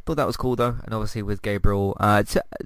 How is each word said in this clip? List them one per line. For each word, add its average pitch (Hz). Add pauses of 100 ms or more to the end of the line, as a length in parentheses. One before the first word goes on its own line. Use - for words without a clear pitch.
thought 160
that 131
was 120
cool 127
though. 120
And 107
obviously 107
with 101
Gabriel, 101
uh, 104
s-, - (280)